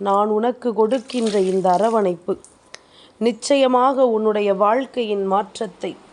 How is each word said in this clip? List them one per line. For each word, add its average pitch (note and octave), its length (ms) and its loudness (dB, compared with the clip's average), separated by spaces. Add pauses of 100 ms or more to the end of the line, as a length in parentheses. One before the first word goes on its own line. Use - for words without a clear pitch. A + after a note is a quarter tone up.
நான் G3+ 300 2
உனக்கு A#3+ 420 -2
கொடுக்கின்ற A3 600 -2 (100)
இந்த F#3 260 0
அரவணைப்பு G3 640 0 (880)
நிச்சயமாக B3+ 880 2
உன்னுடைய G#3+ 480 0
வாழ்க்கையின் G#3+ 680 -2
மாற்றத்தை G3 680 -6 (200)